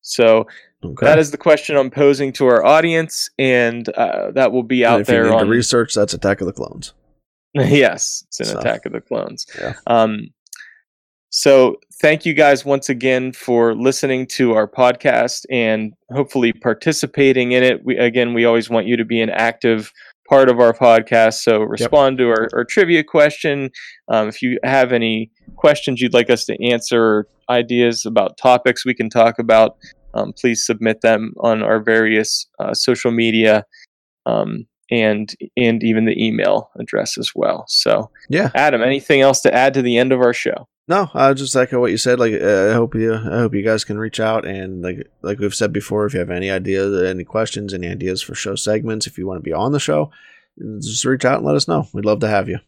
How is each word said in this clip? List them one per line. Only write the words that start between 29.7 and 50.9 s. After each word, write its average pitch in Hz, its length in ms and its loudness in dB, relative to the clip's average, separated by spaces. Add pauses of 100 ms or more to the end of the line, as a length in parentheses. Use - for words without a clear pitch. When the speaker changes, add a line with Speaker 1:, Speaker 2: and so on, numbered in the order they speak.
Speaker 1:
um, 104 180 -6
please 120 320 -2
submit 110 380 -2
them 110 380 2
on 110 220 0
our 107 180 2
various, 110 680 0 (120)
uh, 104 160 -6
social 123 360 -2
media, 110 540 2 (600)
um, 57 420 -4 (240)
and, 107 440 0 (220)
and 117 280 0
even 110 220 2
the 110 180 -2
email 107 540 -2
address - 400 -6
as - 160 -8
well. - 340 -4
So, - 420 0 (200)
Speaker 2:
Yeah. 180 240 -2
Speaker 1:
Adam, 131 280 2
anything 135 380 0
else 135 220 4
to - 100 2
add 131 220 2
to 135 80 0
the 120 160 0
end 131 140 2
of 127 80 0
our 120 120 2
show? - 360 -6 (200)
Speaker 2:
No, 196 240 -2
I'll 135 220 2
just 135 220 -6
echo 127 240 0
what 120 100 0
you 101 80 -2
said. 123 220 0
Like, 113 200 2
uh, 98 300 2
I - 20 0
hope 117 220 0
you, 113 180 -2
I 110 60 -4 (220)
hope 113 120 -2
you 101 120 -4
guys 110 180 0
can 104 160 -10
reach 110 220 -8
out, 110 260 -2
and 95 360 -10
like, 87 240 -8 (160)
like 98 180 -6
we've 101 140 -4
said 104 180 -4
before, 104 340 -4
if - 80 -6
you 90 60 -4
have 87 100 -6
any 92 180 -6
ideas, 95 540 -2
any 92 220 -4
questions, 107 500 -6
any 87 140 -8
ideas 92 340 -6
for - 140 -14
show 98 180 -8
segments, 107 540 -4
if - 100 -16
you 90 80 -8
wanna 92 140 -8
be 78 120 -8
on 104 200 -2
the 143 80 -2
show, 151 320 -2 (640)
just 110 260 -8